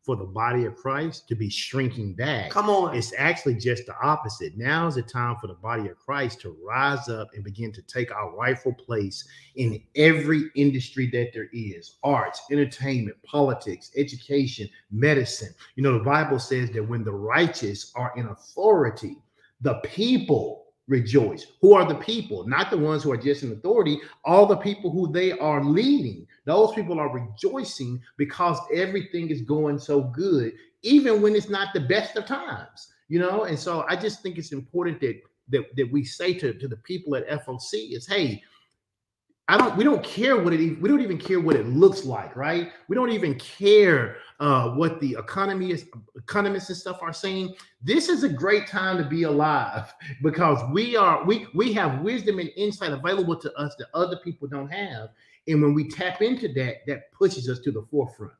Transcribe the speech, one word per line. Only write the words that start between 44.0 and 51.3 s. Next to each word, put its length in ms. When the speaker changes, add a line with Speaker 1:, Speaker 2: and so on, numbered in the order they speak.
Speaker 1:
uh, 320
what 280
the 200
economy 520
is, 140
economists 540
and 80
stuff 260
are 100
saying. 400
This 260
is 140
a 60
great 380
time 300
to 100
be 160
alive 680
<laughs> 160
because 360
we 220
are, 300
we, 280